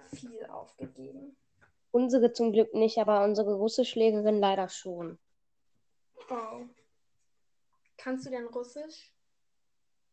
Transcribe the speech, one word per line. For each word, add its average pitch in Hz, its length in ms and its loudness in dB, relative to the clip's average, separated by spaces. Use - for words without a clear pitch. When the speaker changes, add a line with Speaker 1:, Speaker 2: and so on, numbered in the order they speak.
Speaker 1:
viel 233 320 -14
aufgegeben. 269 880 -16
Speaker 2:
Unsere 240 440 4
zum 233 180 0
Glück 220 220 4
nicht, 220 240 2
aber 208 260 4
unsere 208 300 2
Russischlehrerin 214 840 2
leider 196 300 2
schon. 170 500 -12
Speaker 1:
Oh. 240 380 -10
Kannst 262 300 -8
du 269 40 -12
denn 240 180 -8
Russisch? 247 600 -14